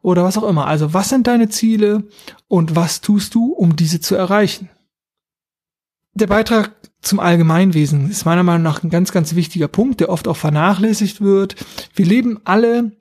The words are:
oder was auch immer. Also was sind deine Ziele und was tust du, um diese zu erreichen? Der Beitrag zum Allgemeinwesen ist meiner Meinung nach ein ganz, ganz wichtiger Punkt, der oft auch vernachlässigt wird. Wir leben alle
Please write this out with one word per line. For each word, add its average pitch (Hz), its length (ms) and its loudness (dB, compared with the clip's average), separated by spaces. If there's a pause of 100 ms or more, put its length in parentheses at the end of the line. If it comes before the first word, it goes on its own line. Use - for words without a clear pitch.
oder 175 200 2
was 185 140 0
auch 220 100 -2
immer. 151 200 0
Also 151 260 -2
was 196 160 -2
sind 254 160 2
deine 233 240 2
Ziele 214 540 0 (440)
und 165 280 0
was 170 260 -2
tust 208 320 0
du, 233 200 0
um 170 220 2
diese 165 240 -2
zu - 140 -4
erreichen? 190 560 -2 (1400)
Der 202 140 0
Beitrag 214 480 0 (260)
zum - 180 -2
Allgemeinwesen 160 880 2
ist - 180 -6
meiner 170 180 2
Meinung 170 180 2
nach 160 220 -2
ein 165 80 -4
ganz, 170 200 0
ganz 165 220 -2
wichtiger 165 340 -2
Punkt, 240 320 -2
der 160 100 0
oft - 180 -4
auch 156 100 -4
vernachlässigt 190 840 0
wird. 196 340 0 (400)
Wir 196 100 2
leben 226 380 2
alle 233 580 0